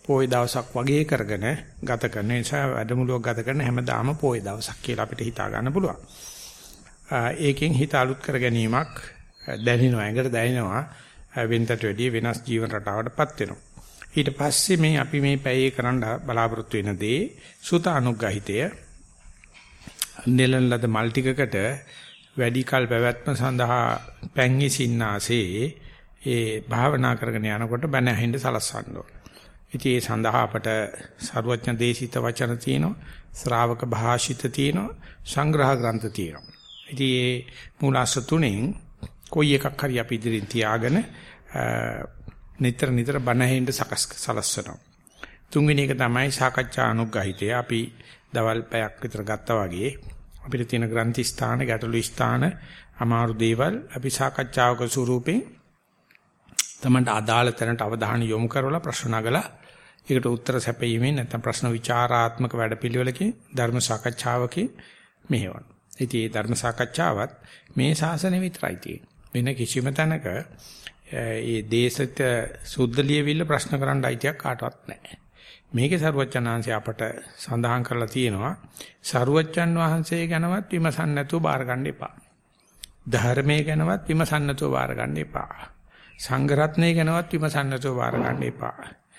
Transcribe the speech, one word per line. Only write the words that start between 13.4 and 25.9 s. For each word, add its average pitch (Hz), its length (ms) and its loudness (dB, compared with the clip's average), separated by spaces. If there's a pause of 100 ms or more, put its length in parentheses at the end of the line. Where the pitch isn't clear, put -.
ඊට 147 220 0
පස්සේ 147 460 2
මේ 156 200 6
අපි 139 240 0
මේ 139 160 4
පැයේ 131 340 2
කරන්න 123 300 0 (200)
බලාපොරොත්තු 113 540 -2
වෙන 101 220 0
දේ 110 220 0 (400)
සුත 170 280 0
අනුග්‍රහිතය. 110 680 0 (1700)
නෙලන 127 420 4
ලද 120 200 2
මල් 113 240 2
ටිකකට 131 460 0 (800)
වැඩි 123 300 0
කල් 127 240 2
පැවැත්ම 120 460 2
සඳහා 123 520 2 (440)
පැන් 127 300 4
ඉසින්නාසේ 117 1080 0 (540)